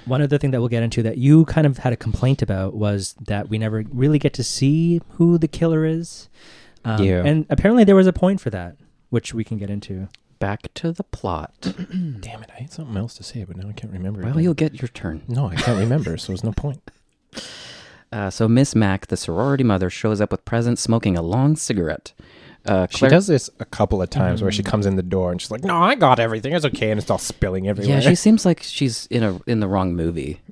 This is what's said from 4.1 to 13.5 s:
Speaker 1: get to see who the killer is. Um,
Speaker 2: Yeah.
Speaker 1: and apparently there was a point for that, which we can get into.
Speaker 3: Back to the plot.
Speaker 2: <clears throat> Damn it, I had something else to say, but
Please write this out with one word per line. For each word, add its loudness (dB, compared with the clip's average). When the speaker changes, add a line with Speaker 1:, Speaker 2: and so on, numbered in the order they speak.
Speaker 1:
get 0
to -4
see 2
who 4
the 0
killer 0
is. -6
Um, 0
Speaker 2:
Yeah. 2
Speaker 1:
and 2
apparently 4
there 8
was 8
a 4
point 0
for -4
that, -8
which -2
we -4
can -8
get -8
into. -8
Speaker 3:
Back -6
to -4
the -8
plot. -8
Speaker 2:
<clears throat> -
Damn -8
it, -20
I -14
had -14
something -12
else -6
to -20
say, -10
but -14